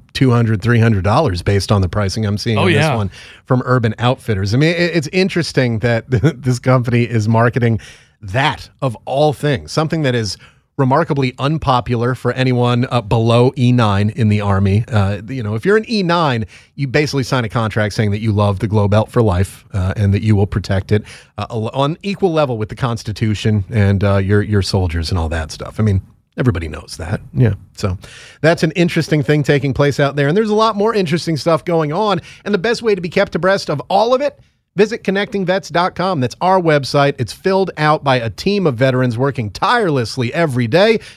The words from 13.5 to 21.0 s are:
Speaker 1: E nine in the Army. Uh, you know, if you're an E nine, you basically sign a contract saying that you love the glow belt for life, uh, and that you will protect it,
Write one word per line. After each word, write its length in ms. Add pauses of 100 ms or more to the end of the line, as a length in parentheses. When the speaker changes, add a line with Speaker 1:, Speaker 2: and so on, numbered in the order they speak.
Speaker 1:
E 120
nine 400
in 200
the 100
Army. 480
Uh, 400
you 140
know, 120
if 120
you're 100
an 140
E 120
nine, 440 (280)
you 120
basically 360
sign 220
a 60
contract 420
saying 200
that 80
you 120
love 280
the 60
glow 220
belt 220
for 100
life, 540
uh, 200
and 200
that 80
you 120
will 120
protect 440
it, 140 (320)